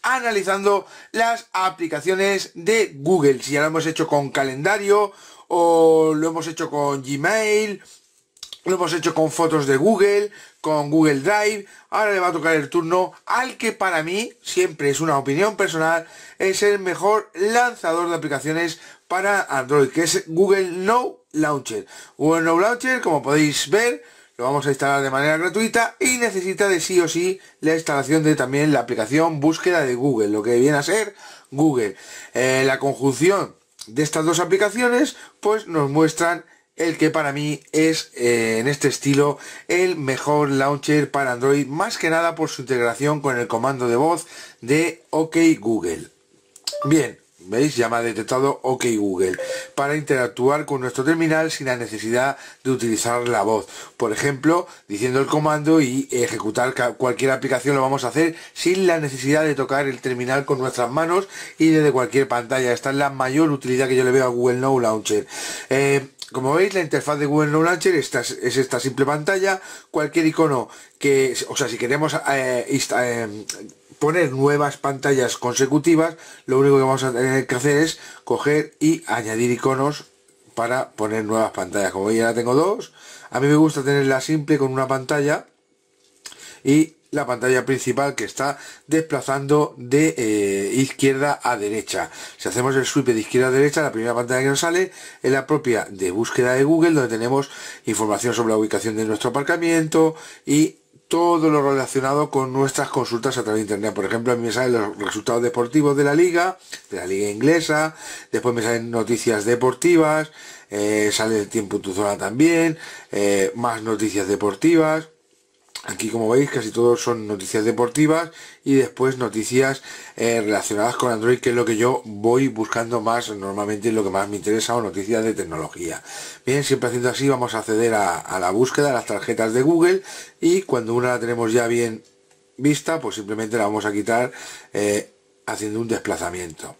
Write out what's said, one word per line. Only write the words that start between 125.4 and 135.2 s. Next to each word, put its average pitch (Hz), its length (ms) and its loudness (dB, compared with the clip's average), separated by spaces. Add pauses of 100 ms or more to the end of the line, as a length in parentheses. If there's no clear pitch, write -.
Bien, 139 200 -2
siempre 127 260 -2
haciendo 123 200 -2
así 131 200 -2
vamos 123 240 -2
a 113 60 -2
acceder 113 340 0
a, 90 240 0
a - 220 -6
la 90 100 0
búsqueda, 127 400 2
a 131 40 0
las 117 120 -4
tarjetas 110 480 -4
de 127 80 2
Google, 170 400 4 (400)
y 180 220 2
cuando 117 320 -2
una 123 140 0
la 123 100 -2
tenemos 117 340 -2
ya 120 140 4
bien 117 360 -2 (540)
vista, 147 420 0
pues 101 140 -6
simplemente 107 420 -6
la 110 100 2
vamos 104 200 -2
a 107 60 0
quitar, 113 400 0 (420)
eh, 104 400 -2 (320)